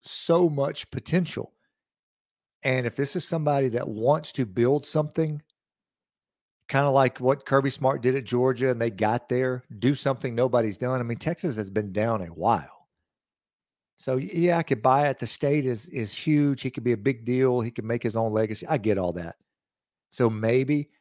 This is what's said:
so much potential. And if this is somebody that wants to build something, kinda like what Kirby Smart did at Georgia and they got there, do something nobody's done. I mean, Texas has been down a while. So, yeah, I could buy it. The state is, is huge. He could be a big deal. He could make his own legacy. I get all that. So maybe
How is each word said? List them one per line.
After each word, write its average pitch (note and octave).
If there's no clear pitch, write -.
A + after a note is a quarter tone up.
so E3+
much D3
potential. D#3
And B2+
if A#2
this C#3
is F3
somebody D3
that A#2
wants B2
to C3
build A#2+
something, D#3
kinda C#3
like C3+
what C3
Kirby C3+
Smart C3+
did B2+
at C3
Georgia B2+
and A#2
they A#2
got G#2+
there, B2+
do C3
something C3
nobody's A#2
done. B2+
I A#2+
mean, A#2
Texas D#3+
has G#2
been G2+
down G#2+
a F2
while. E2+
So, C3
yeah, E3+
I E3
could A#2+
buy C#3
it. C3+
The A#2+
state C#3+
is, A#2+
is A2+
huge. D3
He C3
could B2
be B2
a A2+
big A2+
deal. B2
He A2+
could G#2+
make A#2
his A2
own A2+
legacy. G#2+
I D#3
get G#2
all F2+
that. E2+
So A#2+
maybe C3